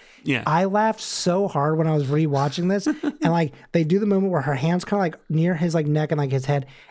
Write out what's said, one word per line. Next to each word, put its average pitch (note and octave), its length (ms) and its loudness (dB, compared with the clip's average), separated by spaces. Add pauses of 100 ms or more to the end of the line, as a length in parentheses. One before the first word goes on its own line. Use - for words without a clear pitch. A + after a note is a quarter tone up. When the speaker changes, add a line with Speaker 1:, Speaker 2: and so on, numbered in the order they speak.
(240)
Speaker 1:
Yeah. C3 240 -2
Speaker 2:
I E3+ 180 2
laughed G#3+ 360 0
so F#3 460 -2
hard D#3 300 0
when D#3+ 100 2
I D#3 60 2
was D3 140 0
rewatching D3 640 0
this. G3+ 180 0
Speaker 1:
<laughs> D4 340 -4
Speaker 2:
And, E3 120 2
like, E3 200 0 (200)
they E3+ 100 2
do F3 160 2
the G#3+ 60 -2
moment G3 260 2
where D#3+ 100 0
her C3+ 140 -2
hand's E3 300 0
kinda, G3+ 160 -2
like, E3 160 -2 (120)
near E3 260 2
his, E3 200 0
like, D#3 120 0
neck D3+ 240 0
and, D#3 60 -2
like, C#3 140 0
his C3 140 -2
head. C#3+ 200 0 (260)